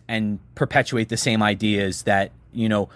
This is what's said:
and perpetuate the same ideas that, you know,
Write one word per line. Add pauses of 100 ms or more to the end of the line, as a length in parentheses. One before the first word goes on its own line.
and (160)
perpetuate
the
same
ideas
that, (200)
you
know,